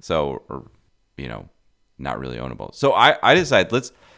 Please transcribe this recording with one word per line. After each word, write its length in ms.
So, 480
or, 200
you 120
know, 180
not 220
really 180
ownable. 380
So 180
I, 300
I 120
decided, 360
let's, 220